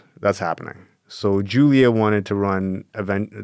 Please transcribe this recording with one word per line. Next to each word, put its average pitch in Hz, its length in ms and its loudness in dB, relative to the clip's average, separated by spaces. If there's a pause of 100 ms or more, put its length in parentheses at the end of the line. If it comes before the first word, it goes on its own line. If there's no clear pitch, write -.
(220)
That's 101 180 0
happening. - 380 -6 (320)
So 101 320 -2
Julia 131 500 4
wanted 107 360 0
to 104 80 -2
run 95 500 -2 (100)
event 101 340 -4 (140)